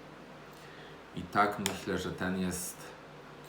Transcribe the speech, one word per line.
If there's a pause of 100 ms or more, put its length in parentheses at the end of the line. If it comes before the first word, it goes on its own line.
(1160)
I
tak
myślę,
że
ten
jest (720)